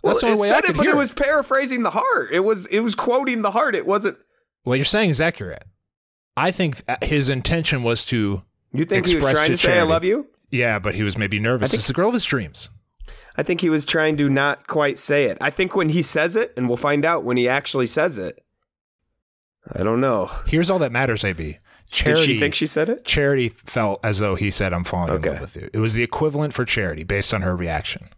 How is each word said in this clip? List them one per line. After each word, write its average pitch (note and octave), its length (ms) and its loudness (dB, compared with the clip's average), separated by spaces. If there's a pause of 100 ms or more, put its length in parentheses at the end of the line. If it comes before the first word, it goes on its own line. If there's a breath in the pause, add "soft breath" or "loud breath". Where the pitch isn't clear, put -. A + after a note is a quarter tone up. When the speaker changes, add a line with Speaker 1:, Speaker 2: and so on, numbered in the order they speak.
Speaker 1:
Well, - 120 2
Speaker 2:
That's - 80 2
the A#3+ 100 4
only G#3+ 80 4
Speaker 1:
it - 20 4
Speaker 2:
way G3+ 60 6
I - 20 6
Speaker 1:
said C4+ 140 4
it, F#4 40 2
Speaker 2:
could F4 100 0
Speaker 1:
but D4 100 2
Speaker 2:
hear D4+ 60 4
Speaker 1:
it - 20 4
Speaker 2:
it. - 20 2
Speaker 1:
was C#4 140 0
paraphrasing C4+ 720 0
the F3+ 80 2
heart. B3+ 400 0
It E3+ 80 2
was, G3+ 280 0
it G3+ 120 0
was A3+ 160 0
quoting B3 480 0
the G3+ 80 0
heart. A#3 240 0
It D#3+ 100 -2
wasn't. G3 320 0 (460)
Speaker 2:
What B2+ 160 0
you're C#3 60 0
saying G#3 260 2
is C3+ 100 0
accurate. G#2 420 -4 (760)
I E3+ 120 2
think E3 340 -2
th-, B2 140 -4 (100)
his C#3+ 200 2
intention C#3 520 -2
was A#2 240 0
to G2+ 380 0 (280)
Speaker 1:
You D3 140 0
think F#3+ 220 0
he F3 80 4
was C#3+ 80 0
Speaker 2:
express C#3 100 4
Speaker 1:
trying D3+ 140 4
Speaker 2:
to C#3+ 60 2
Speaker 1:
to F3 40 0
say, F3 140 2
"I F3+ 60 4
Speaker 2:
Charity. E3 140 4
Speaker 1:
love E3 120 2
you"? A3+ 240 0 (240)
Speaker 2:
Yeah, A#2+ 260 0
but G2 160 -2
he G2+ 80 -4
was G2+ 160 0
maybe G#2 220 -2
nervous. B2 300 0
Speaker 1:
I - 20 0
think A#2 80 0
Speaker 2:
It's - 80 -2
the C3 60 -2
girl F#3 160 2
of A#3+ 40 0
his A3+ 120 -2
dreams. G#2+ 440 -4 (680 loud breath)
Speaker 1:
I - 80 -4
think F3 180 -2
he F3 100 2
was D3+ 140 0
trying D#3 320 2
to C#3+ 120 2
not C#3 380 0
quite D3 320 0
say C#3+ 260 2
it. G2 160 -2
I C#3+ 80 0
think F#3 260 -2
when E3+ 140 2
he E3 140 2
says E3+ 320 0
it, A3 220 -2
and B2 100 -2
we'll A#2+ 100 0
find D3 280 0
out E3 180 0
when B2 140 0
he A#2+ 100 2
actually C3+ 400 0
says D3+ 320 0
it, F2+ 240 -10 (1300)
I - 120 -6
don't A2+ 160 0
know. A#2 300 0 (180)
Speaker 2:
Here's E3 220 2
all F#3 100 2
that C3 120 0
matters, A#2+ 320 0
A F#2+ 100 -2
B. E2 100 -8 (100)
Speaker 1:
Did - 60 -18 (300 soft breath)
she - 140 -2
Speaker 2:
Charity, D3+ 360 4
Speaker 1:
think C#3+ 160 0
she D3+ 120 0
said D#3 220 0
it? B3 160 -4
Speaker 2:
Charity C#3 440 2
felt G#2 540 -4
as G#2+ 160 0
though G2+ 160 0
he G2 160 -2
said, F#2+ 220 0
"I'm F2 100 -2
falling F2 260 -2
in F#2 60 2
Speaker 1:
Okay. D#2+ 160 -2
Speaker 2:
love - 100 -8
with - 140 -14
you." - 180 -14
It G#2+ 60 -2
was A2 160 0
the A#2+ 80 0
equivalent D3 500 -2
for B2 120 -2
Charity E2 380 -2
based G2 300 -2
on G2+ 80 -2
her F#2 140 0
reaction. E2 640 -6